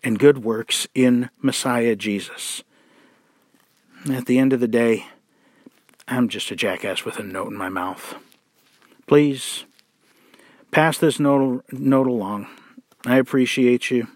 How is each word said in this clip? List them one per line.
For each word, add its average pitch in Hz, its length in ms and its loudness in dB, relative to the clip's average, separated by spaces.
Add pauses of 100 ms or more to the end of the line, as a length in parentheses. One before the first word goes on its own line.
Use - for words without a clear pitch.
and 110 160 -2
good 135 240 6
works 113 500 -4
in 123 360 2 (120)
Messiah 120 540 0
Jesus. - 680 -6 (1500)
At 127 140 -4
the 127 140 2
end 135 140 4
of 123 60 0
the 120 80 0
day, 117 400 2 (1000)
I'm 123 220 0
just - 220 -8
a 101 40 -8
jackass 95 500 -4
with 110 120 -8
a 110 60 -10
note 95 280 -8
in 101 60 -12
my 92 120 -6
mouth. 92 460 -8 (920)
Please 147 600 2 (1040)
pass 156 260 2
this 156 220 2
note, 135 520 2
note 135 360 2
along. 104 400 -4 (580)
I 123 120 4
appreciate 123 720 2
you. 123 260 -2